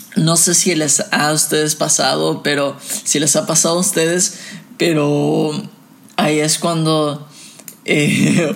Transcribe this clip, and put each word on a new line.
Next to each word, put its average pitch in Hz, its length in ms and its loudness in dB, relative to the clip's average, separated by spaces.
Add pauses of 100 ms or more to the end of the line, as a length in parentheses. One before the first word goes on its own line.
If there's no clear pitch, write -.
(160)
no 160 200 2
sé 175 180 2
si 175 200 2
les 156 260 0
ha 147 280 -2
a 156 40 0
ustedes 151 420 0
pasado, 151 680 0
pero 143 340 -2 (280)
si - 140 0
les 151 180 2
ha 151 100 0
pasado 165 320 2
a - 20 0
ustedes, 175 580 0 (380)
pero 151 720 2 (680)
ahí 151 220 2
es 151 200 0
cuando, 156 680 0 (600)
eh, 147 680 2